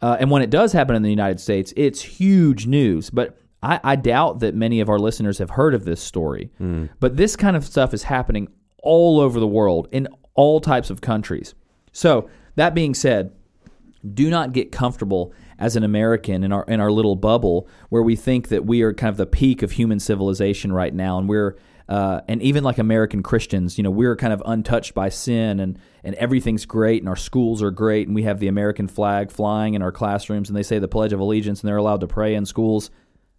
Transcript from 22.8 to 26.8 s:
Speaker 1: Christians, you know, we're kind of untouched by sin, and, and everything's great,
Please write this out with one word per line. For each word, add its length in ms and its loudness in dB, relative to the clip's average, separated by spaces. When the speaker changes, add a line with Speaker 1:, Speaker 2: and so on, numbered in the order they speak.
Speaker 1:
Christians, 560 -2
you 40 0
know, 60 0
we're 260 0
kind 160 -2
of 140 -4
untouched 480 -2
by 160 -2
sin, 500 -2
and, 200 -4
and 120 -8
everything's 500 0
great, 360 2